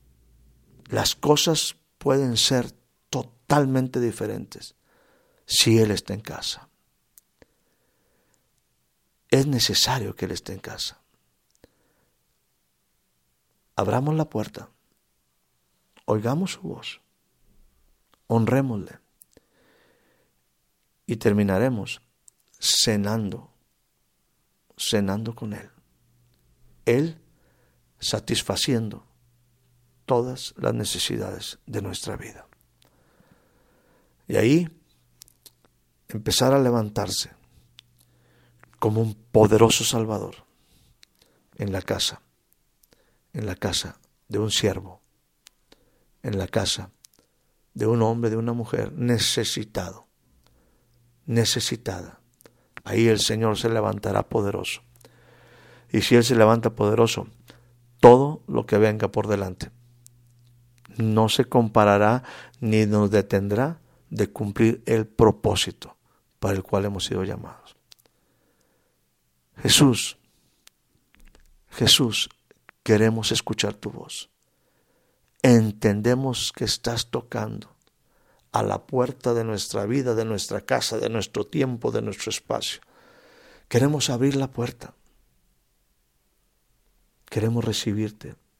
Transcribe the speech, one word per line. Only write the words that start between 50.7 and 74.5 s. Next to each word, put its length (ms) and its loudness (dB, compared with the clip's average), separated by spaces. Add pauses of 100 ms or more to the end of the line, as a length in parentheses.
necesitada. 920 -4 (640)
Ahí 240 2
el 140 4
Señor 380 0
se 100 -2
levantará 600 -2
poderoso. 540 -4 (1080)
Y 100 0
si 140 6
Él 80 8
se 100 2
levanta 400 6
poderoso, 540 2 (720)
todo 480 10
lo 180 -2
que 100 0
venga 360 2
por 160 -2
delante 420 -4 (1300)
no 320 2
se 160 2
comparará 800 4 (360)
ni 260 2
nos 240 2
detendrá 680 0 (300)
de 200 -2
cumplir 560 0
el 200 0
propósito 920 0 (420)
para 160 -2
el 80 -4
cual 240 -2
hemos 180 -6
sido 200 -4
llamados. 520 -12 (1800)
Jesús, 640 2 (1500)
Jesús, 600 2 (520)
queremos 480 4
escuchar 440 -2
tu 160 -12
voz. 400 -16 (1120)